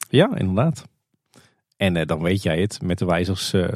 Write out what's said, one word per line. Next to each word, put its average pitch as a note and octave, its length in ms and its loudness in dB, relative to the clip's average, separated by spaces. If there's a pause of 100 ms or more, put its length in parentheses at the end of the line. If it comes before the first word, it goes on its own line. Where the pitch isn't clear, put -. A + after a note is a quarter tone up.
Ja, F#3+ 280 4
inderdaad. G#2 480 -2 (920)
En, F#2 200 0
eh, D#2+ 100 0
dan D#2 160 -2
weet F#2+ 200 0
jij E2 180 0
het, G2 220 -2
met F2+ 160 -2
de G2 60 -2
wijzers, F2+ 480 -2
eh, F2+ 240 2